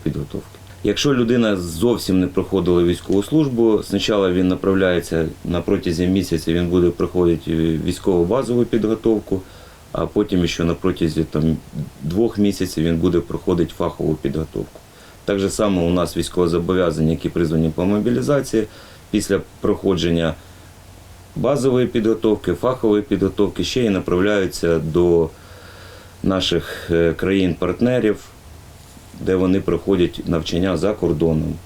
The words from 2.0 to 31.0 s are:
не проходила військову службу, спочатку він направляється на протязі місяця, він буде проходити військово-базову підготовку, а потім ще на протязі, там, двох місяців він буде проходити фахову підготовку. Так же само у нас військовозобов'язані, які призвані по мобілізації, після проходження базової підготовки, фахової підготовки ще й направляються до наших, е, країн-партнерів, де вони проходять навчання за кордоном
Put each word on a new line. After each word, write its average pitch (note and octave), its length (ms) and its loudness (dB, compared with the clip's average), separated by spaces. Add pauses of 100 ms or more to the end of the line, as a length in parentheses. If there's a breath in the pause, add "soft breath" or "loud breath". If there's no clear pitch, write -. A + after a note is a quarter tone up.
не F2+ 80 2
проходила F2+ 560 2
військову F2+ 400 0
службу, A#2 600 2
спочатку G2 460 0
він F2+ 180 2
направляється F2+ 800 2 (180)
на E2+ 160 -2
протязі F2+ 460 0
місяця, F2+ 460 0
він F2 140 0
буде F2 220 4
проходити E2 960 0
військово-базову G2+ 800 0
підготовку, A2 760 0 (500 loud breath)
а E2 140 -4
потім F#2 420 0
ще E2+ 160 -4
на E2 100 0
протязі, E2 500 -2
там, D#2 340 0 (440)
двох G2 360 -2
місяців F#2+ 460 -2
він E2 140 2
буде E2 220 2
проходити E2+ 580 -4
фахову D#2+ 380 -4
підготовку. D2 640 -6 (460 loud breath)
Так G2+ 140 0
же G2 100 0
само F#2+ 360 0
у E2+ 40 2
нас F2 280 -2
військовозобов'язані, E2+ 960 0
які E2 180 -2
призвані D#2+ 400 0
по E2+ 160 -2
мобілізації, A#2+ 760 0 (480 loud breath)
після G2 300 0 (200)
проходження E2+ 760 0 (1000 loud breath)
базової B2+ 520 2
підготовки, G#2+ 680 0
фахової A2 480 0
підготовки F#2+ 640 0
ще B2 200 -2
й A2+ 60 2
направляються F2+ 880 0
до E2 500 2 (960 loud breath)
наших, F2+ 680 -2
е, E2+ 220 2
країн-партнерів, F#2+ 1040 0 (1040)
де F#2 140 0
вони F#2 260 2
проходять F2 640 0
навчання E2+ 520 -2
за F#2+ 160 -2
кордоном D#2+ 600 0 (120)